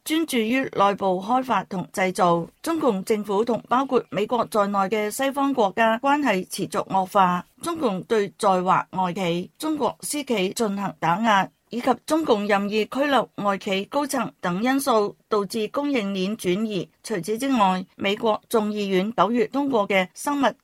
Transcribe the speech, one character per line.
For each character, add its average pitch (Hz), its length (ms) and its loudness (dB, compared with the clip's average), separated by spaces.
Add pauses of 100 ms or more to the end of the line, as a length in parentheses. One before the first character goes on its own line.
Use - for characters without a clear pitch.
專 320 220 0
注 269 120 -2
於 233 240 2 (140)
內 202 200 4
部 185 260 0
開 247 220 0
發 220 220 0
同 185 280 -8
製 185 180 0
造。 170 360 2 (160)
中 330 160 -2
共 202 240 0
政 214 200 -2
府 208 220 0
同 233 240 -2
包 262 160 2
括 262 240 0
美 202 160 -2
國 233 240 0
在 208 160 2
內 202 140 0
嘅 208 320 0
西 269 180 -2
方 277 240 0
國 208 220 2
家 226 240 2
關 277 220 2
係 202 280 0
持 175 180 -6
續 202 200 -4
惡 190 180 0
化， 185 400 2 (160)
中 330 160 -6
共 208 240 -2
對 202 380 -2
在 190 240 4
華 180 300 2
外 180 200 -2
企、 175 460 -4
中 311 180 -4
國 247 240 -2
私 294 220 -6
企 202 300 -2
進 202 280 -2
行 185 180 -6
打 170 220 0
壓， 208 280 2 (200)
以 226 100 -8
及 254 100 0 (160)
中 311 200 0
共 208 220 2
任 202 200 2
意 214 180 0
拘 269 200 -2
留 269 300 2
外 202 240 0
企 196 260 -4
高 285 200 -2
層 247 240 -4 (120)
等 180 200 -2
因 262 160 2
素， 226 380 2 (140)
導 208 160 0
致 214 240 -4
供 285 200 -4
應 202 240 -2
鏈 196 220 -2
轉 190 300 0
移。 196 240 -4 (120)
除 214 200 -6
此 214 160 -4
之 269 180 -2
外， 185 300 2 (100)
美 202 220 -2
國 214 320 0
眾 214 220 2
議 208 160 -4
院 196 280 0
九 190 160 4
月 240 160 2
通 277 220 -2
過 208 180 2
嘅 190 260 0
生 285 280 -4
物 262 40 4 (180)